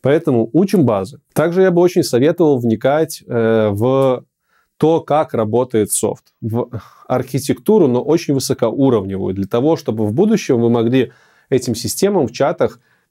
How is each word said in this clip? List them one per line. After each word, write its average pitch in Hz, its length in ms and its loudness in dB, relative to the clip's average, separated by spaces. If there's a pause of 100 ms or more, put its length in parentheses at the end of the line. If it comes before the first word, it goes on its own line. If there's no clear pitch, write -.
Поэтому 135 500 0
учим 185 340 2
базы. 98 360 -2 (120)
Также 170 280 0
я 190 100 4
бы 175 100 2
очень 180 220 2
советовал 147 540 2
вникать, 131 680 -2
э, 113 460 0
в 127 540 0 (520)
то, 160 220 2
как 151 340 -2
работает 113 600 -2
софт, - 480 -6
в 117 260 -6 (400)
архитектуру, 139 800 0
но 123 140 0
очень 165 320 -2
высокоуровневую, 110 1000 0
для 95 120 -4
того, 139 320 0
чтобы 110 280 -4
в 104 60 -2
будущем 170 480 0
вы 117 100 2
могли 120 440 0 (360)
этим 127 240 -2
системам 170 540 -2
в 117 60 -8
чатах 139 480 -2 (300)